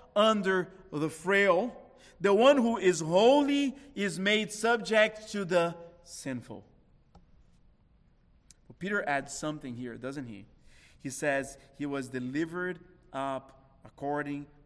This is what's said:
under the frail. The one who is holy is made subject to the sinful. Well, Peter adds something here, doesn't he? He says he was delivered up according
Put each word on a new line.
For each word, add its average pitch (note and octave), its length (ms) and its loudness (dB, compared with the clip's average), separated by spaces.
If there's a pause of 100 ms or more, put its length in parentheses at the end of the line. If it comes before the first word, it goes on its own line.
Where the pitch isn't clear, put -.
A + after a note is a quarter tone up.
(140)
under G3 580 2 (180)
the D3+ 200 -4
frail. G3 680 2 (420)
The G3 140 2
one B3+ 240 8
who A#3 220 2
is F3+ 220 2
holy C4 760 4 (180)
is F#3+ 240 -4
made G#3 320 0
subject A3 840 0
to G3+ 120 -4
the E3+ 320 2 (260)
sinful. A#2 600 -12 (2000)
Well, - 100 -20
Peter G3+ 280 -4
adds C#3 300 -4
something D3 400 -8
here, A#2+ 220 -10
doesn't C3 280 -10
he? G#2+ 200 -16 (520)
He C3+ 120 -10
says C#3 480 -4 (180)
he D3 80 -8
was C#3 240 -6
delivered D#3+ 720 -6 (320)
up C3+ 720 -10
according C#3+ 600 -8 (200)